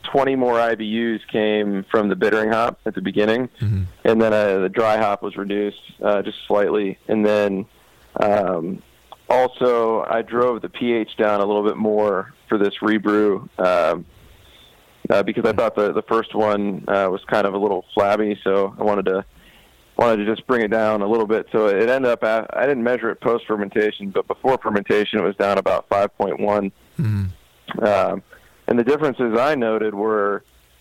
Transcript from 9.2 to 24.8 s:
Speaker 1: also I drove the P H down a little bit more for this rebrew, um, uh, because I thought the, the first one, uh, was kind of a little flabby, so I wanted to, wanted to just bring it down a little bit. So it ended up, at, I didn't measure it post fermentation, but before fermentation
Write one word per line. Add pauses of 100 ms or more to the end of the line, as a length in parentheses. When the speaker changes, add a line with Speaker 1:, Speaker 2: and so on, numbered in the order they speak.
Speaker 1:
also
I
drove
the
P
H
down
a
little
bit
more (140)
for
this
rebrew, (100)
um, (1040)
uh,
because
I
thought
the,
the
first
one,
uh,
was
kind
of
a
little (100)
flabby,
so
I
wanted
to, (720)
wanted
to
just
bring
it
down
a
little
bit.
So
it
ended
up,
at,
I
didn't
measure
it
post
fermentation,
but
before
fermentation